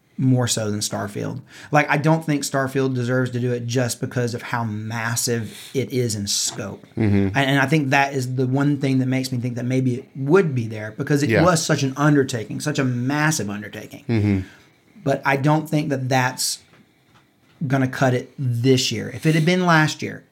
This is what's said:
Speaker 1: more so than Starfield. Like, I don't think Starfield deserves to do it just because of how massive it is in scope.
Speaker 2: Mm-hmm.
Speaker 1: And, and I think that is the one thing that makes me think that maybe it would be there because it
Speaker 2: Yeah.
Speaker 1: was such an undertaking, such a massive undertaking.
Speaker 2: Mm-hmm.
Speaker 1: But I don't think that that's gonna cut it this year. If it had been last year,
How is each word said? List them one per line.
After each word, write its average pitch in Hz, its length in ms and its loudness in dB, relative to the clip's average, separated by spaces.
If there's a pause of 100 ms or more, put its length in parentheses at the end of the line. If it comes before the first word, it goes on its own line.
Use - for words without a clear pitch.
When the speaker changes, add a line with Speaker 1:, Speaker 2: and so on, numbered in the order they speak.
(160)
Speaker 1:
more 127 300 2
so 110 240 -2
than 104 80 -4
Starfield. 104 640 -6 (300)
Like, 147 180 4
I 143 60 4
don't 160 280 2
think 143 200 0
Starfield 135 500 0
deserves 123 380 0
to 120 80 -2
do 123 120 -2
it 120 140 -4
just 120 340 0
because 120 320 -2
of 117 100 -8
how 120 200 -4
massive 113 920 -4 (220)
it 120 180 -2
is 123 220 0
in 101 140 -4
scope. - 580 -6 (100)
Speaker 2:
Mm-hmm. 101 400 2
Speaker 1:
And, - 0 -
and 139 220 2
I 135 80 4
think 143 220 2
that 139 260 2
is 127 220 -4
the 131 100 0
one 139 300 2
thing 135 240 0
that 131 60 0
makes 131 260 -2
me 127 60 -4
think 120 180 -4
that 120 80 -6
maybe 127 320 0
it 139 180 -12
would 147 400 2
be 113 140 -2
there 107 240 -8
because 147 320 0
it 131 60 0
Speaker 2:
Yeah. 107 120 6
Speaker 1:
was 170 240 4
such 139 160 0
an 135 140 -2
undertaking, 135 640 2
such 147 180 -2
a 139 60 0
massive 127 640 -2
undertaking. 104 580 -12
Speaker 2:
Mm-hmm. 104 320 2 (600)
Speaker 1:
But - 220 0
I 143 120 2
don't 151 320 2
think 156 200 -2
that 135 200 -2
that's 127 520 -2 (1080)
gonna 131 220 0
cut 131 260 2
it 123 240 -4
this 127 540 2
year. 104 200 -6
If 107 140 -6
it 156 80 4
had 160 100 2
been 180 220 2
last 156 340 4
year, 107 320 -10